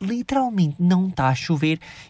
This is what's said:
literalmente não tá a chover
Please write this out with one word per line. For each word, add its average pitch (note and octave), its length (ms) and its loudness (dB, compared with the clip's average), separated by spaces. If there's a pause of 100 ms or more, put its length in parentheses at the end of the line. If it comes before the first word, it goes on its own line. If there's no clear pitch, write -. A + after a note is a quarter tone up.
literalmente A3+ 760 0
não F#3 320 2
tá C3 180 0
a C3 60 2
chover D#3 460 -2 (300)